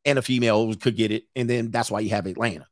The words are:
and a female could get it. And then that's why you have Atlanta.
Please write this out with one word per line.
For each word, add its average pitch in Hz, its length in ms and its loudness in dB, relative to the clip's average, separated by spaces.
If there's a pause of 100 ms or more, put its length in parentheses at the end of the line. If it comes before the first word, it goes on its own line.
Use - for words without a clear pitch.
and 143 120 2
a 123 60 2
female 117 500 2
could 110 220 -2
get 110 160 0
it. 110 140 -4 (100)
And 123 120 -2
then 117 220 -2
that's 117 220 -2
why 104 80 -2
you 110 100 -4
have 101 160 -2
Atlanta. 95 460 -4